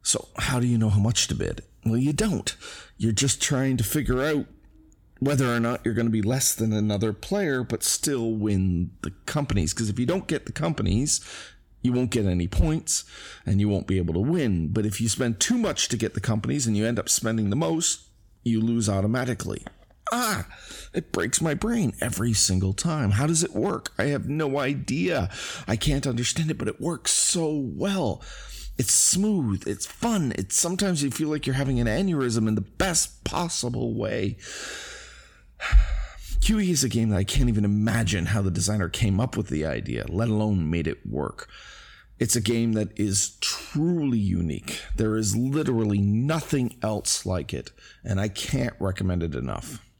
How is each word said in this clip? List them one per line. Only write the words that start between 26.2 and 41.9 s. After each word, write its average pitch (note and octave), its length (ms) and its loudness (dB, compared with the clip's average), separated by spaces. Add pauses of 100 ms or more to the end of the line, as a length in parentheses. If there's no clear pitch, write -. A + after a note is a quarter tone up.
it, D3+ 80 -4
but G#2+ 120 -4
it - 120 -8
works - 300 -2
so D#3+ 420 2
well. C3+ 680 -2 (540)
It's - 160 0
smooth. E3+ 720 2
It's - 180 -4
fun. G3+ 520 0
It's, - 200 -2
sometimes F3 460 0
you C#3 80 0
feel D#3 160 -2
like D3+ 180 -2
you're C3+ 80 0
having C3+ 280 2
an A#2 60 2
aneurysm B2 600 2
in A2 80 2
the G#2 60 0
best - 640 -2
possible A#2+ 680 -2
way. A2 440 -2 (1200)
<sighs> - 800 4
Q G#3+ 220 4
E F3+ 100 4
is C3+ 140 2
a - 20 0
game A2+ 220 2
that G2+ 80 4
I G2+ 80 2
can't B2+ 240 4
even G#2 160 4
imagine G#2 640 2
how G#2 140 2
the F#2+ 80 2
designer G2 380 0
came G2 320 2
up A#2+ 160 0
with - 140 -2
the D2+ 160 0
idea, A#1+ 420 -4
let G#2+ 220 0
alone G#2 400 2
made E2 180 0
it - 180 -6
work. A#1 440 -6 (680)